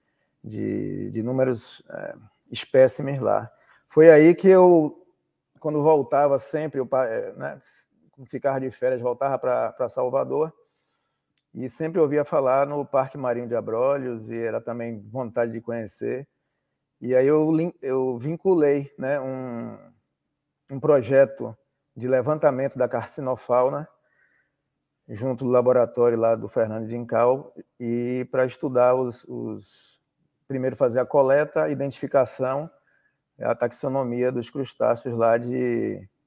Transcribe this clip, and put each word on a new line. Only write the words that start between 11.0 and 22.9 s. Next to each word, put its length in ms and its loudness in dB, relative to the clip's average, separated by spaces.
e 160 -10
sempre 320 -6
ouvia 240 2
falar 420 2
no 180 -6
Parque 320 -2
Marinho 300 -4
de 80 -4
Abrolhos, 720 -4
e 80 -8
era 220 -6
também 420 -10
vontade 520 -6
de 80 -10
conhecer. 640 -8
E 160 -4
aí 120 6
eu 240 4
lin-, 300 0
eu 360 -2
vinculei, 800 0
né, 240 -4
um, 560 -10
um 80 -10
projeto 760 2
de 120 -8
levantamento 720 0
da 120 0
carcinofauna, 1000 -2